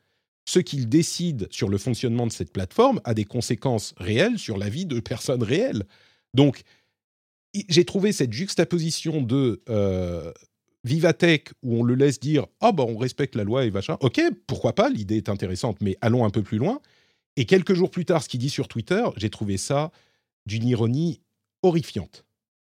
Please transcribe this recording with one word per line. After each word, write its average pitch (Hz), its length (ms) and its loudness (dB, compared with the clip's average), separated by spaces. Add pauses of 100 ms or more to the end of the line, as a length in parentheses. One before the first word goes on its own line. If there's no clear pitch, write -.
(480)
Ce - 120 2
qu'il 139 280 -2
décide 156 640 0
sur - 200 -2
le 98 100 0
fonctionnement 120 480 -2
de 110 40 -2
cette - 220 -10
plateforme 226 500 2
a 117 120 0
des 107 100 0
conséquences 120 720 -2
réelles 135 400 0
sur 110 200 -6
la 101 120 -4
vie 156 160 -6
de 127 140 -4
personnes 123 420 -4
réelles. 131 440 -2 (500)
Donc, 135 260 6 (920)
i-, 202 120 -6
j'ai 170 160 4
trouvé 202 280 0
cette 131 200 0
juxtaposition 160 920 -2
de, 123 460 0
euh, 92 640 -2 (520)
Vivatech, 165 680 2 (140)
où 117 160 0
on 117 40 2
le 120 120 2
laisse 135 240 4
dire, « 139 260 0 (160)
Ah 233 100 6
bah, 170 160 0
on 117 100 -6
respecte 131 380 -4
la 110 80 0
loi 120 220 0
et 110 60 0
machin. » 98 300 -4
Ok, 135 200 2 (240)
pourquoi - 300 -2
pas, 220 120 4
l'idée 110 300 -2
est 104 120 -2
intéressante, 98 520 -4
mais 98 200 -2
allons 117 220 2
un 107 60 2
peu 107 140 -2
plus 107 160 -4
loin. 208 200 0 (600)
Et 131 60 2
quelques 190 300 4
jours 170 160 0
plus 180 120 -4
tard, 165 200 0
ce - 60 -14
qu'il 131 100 -6
dit 131 100 -2
sur 135 180 -4
Twitter, 180 360 -2 (120)
j'ai 107 140 -4
trouvé 101 280 -4
ça 147 340 -2 (560)
d'une 113 200 -2
ironie 123 540 0 (400)
horrifiante. - 640 -2 (360)